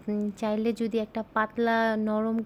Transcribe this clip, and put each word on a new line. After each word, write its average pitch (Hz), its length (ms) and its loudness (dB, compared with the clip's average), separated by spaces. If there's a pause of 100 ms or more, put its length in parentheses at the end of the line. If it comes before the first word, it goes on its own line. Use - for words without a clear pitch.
উম, 208 280 -2
চাইলে 220 360 0
যদি 226 260 -2
একটা 214 240 -4 (100)
পাতলা 226 640 2
নরম 220 500 0